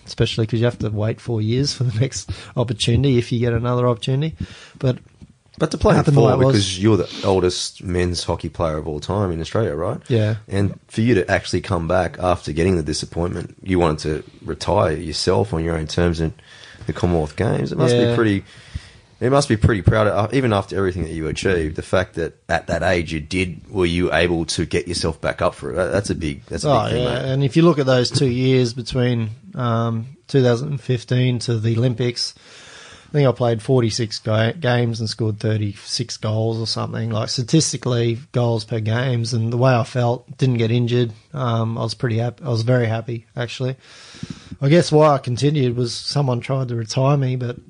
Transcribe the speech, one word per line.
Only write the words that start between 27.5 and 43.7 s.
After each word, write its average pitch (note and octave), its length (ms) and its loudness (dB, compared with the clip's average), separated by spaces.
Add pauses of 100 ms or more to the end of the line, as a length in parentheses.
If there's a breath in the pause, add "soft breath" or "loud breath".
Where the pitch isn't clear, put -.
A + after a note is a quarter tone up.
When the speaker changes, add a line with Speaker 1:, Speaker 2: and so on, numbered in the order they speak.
Speaker 1:
you E3 60 6
look E3 160 6
at C#3 80 0
those B2+ 240 4
two - 180 0
years B2+ 460 2
between, B2 560 -2 (240)
um, A#2 540 -2 (200)
two C#3 140 2
thousand B2 400 0
fifteen B2 580 0
to A#2 200 -2
the A2 180 0
Olympics, B2 560 -2 (760 loud breath)
I D3+ 100 -4
think C#3 120 6
I - 20 6
played A#2 300 0
forty-six A#2 560 0
ga-, A2+ 420 0
games A#2+ 400 0
and A2+ 80 -4
scored G#2+ 320 -4
thirty-six G#2+ 800 -4
goals A2 420 -2
or A2+ 60 -6
something. A2+ 460 -4
Like, A2+ 180 -2
statistically, B2 880 0 (140)
goals A#2 340 0
per A#2 140 -4
games, A#2 560 -2
and A2+ 180 0
the A#2+ 40 -2
way C3 140 4
I A#2 120 4
felt, A#2+ 560 -2
didn't B2+ 180 2
get A2+ 140 2
injured. A#2+ 420 2 (180)
Um, A2+ 460 -2
I B2 60 -6
was A2 100 -4
pretty A2+ 240 -2
hap-, A#2 260 -4
I D3 60 -6
was A2+ 140 -2
very B2 240 2
happy, A2+ 400 -6 (100)
actually. B2+ 380 -6 (840 loud breath)